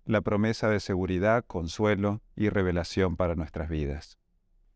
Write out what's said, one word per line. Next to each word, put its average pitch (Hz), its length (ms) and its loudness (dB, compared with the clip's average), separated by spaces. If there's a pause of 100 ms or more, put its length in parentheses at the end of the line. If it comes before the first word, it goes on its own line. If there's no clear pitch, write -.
la 104 180 2
promesa 107 480 0
de 104 100 2
seguridad, 92 680 0
consuelo 101 760 0 (140)
y 104 140 0
revelación 90 680 0
para 85 200 0
nuestras 80 320 -6
vidas. 76 500 -6 (580)